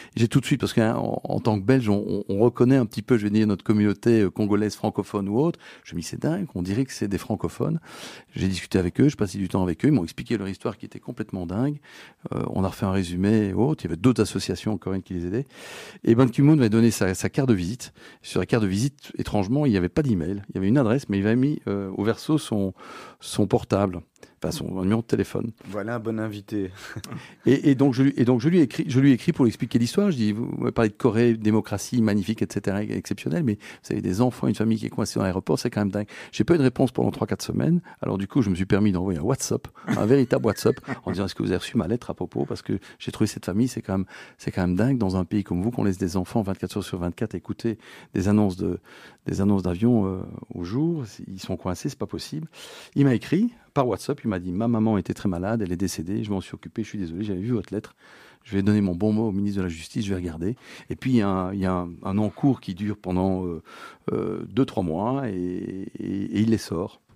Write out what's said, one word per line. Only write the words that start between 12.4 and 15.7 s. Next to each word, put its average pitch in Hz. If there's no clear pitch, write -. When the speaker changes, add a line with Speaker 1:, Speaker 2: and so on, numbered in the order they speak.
Speaker 1:
on 92
a -
refait -
un 95
résumé 95
et 95
autres. 127
Il -
y 80
avait 82
d'autres 113
associations 98
coréennes 95
qui -
les 87
aidaient. 110